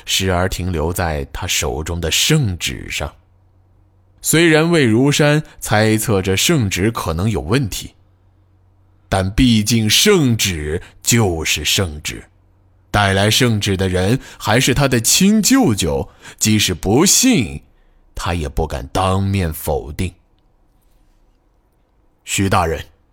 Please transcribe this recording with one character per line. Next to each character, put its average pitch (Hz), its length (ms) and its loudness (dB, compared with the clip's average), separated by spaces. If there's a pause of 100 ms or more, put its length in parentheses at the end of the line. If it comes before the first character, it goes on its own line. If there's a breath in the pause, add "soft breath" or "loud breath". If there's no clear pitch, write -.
时 95 240 -2
而 90 180 0
停 92 240 -6
留 80 180 -2
在 80 440 -4
他 - 120 -8
手 73 380 -4
中 85 160 -6
的 82 100 -4
圣 123 460 0
旨 50 340 -8
上。 - 240 -8 (1080)
虽 165 260 2
然 160 240 4
魏 160 120 4
如 127 280 4
山 151 320 2 (160 loud breath)
猜 110 360 2
测 107 240 0
着 95 160 0
圣 127 320 0
旨 95 220 -2
可 92 240 -4
能 92 160 -2
有 92 100 -4
问 104 280 -2
题， - 260 -12 (1120)
但 95 220 -2
毕 113 320 4
竟 110 260 0
圣 143 480 2
旨 80 460 -4 (180 loud breath)
就 92 440 0
是 78 200 -4
圣 78 380 -4
旨， - 220 -12 (680)
带 101 220 2
来 98 180 2
圣 113 300 2
旨 98 160 -2
的 95 120 0
人 92 300 0 (180 loud breath)
还 107 220 0
是 127 160 2
他 139 140 2
的 127 120 0
亲 202 400 2
舅 233 320 4
舅， 73 380 -4 (300 loud breath)
即 107 180 2
使 95 160 -2
不 107 320 2
信， 147 560 2 (540)
他 87 180 -4
也 78 140 -4
不 78 180 -4
敢 67 220 -8
当 95 340 0
面 98 300 -2
否 73 400 -6
定。 87 200 -6 (2000)
“徐 98 260 -2
大 92 160 2
人。” 80 180 -4 (280)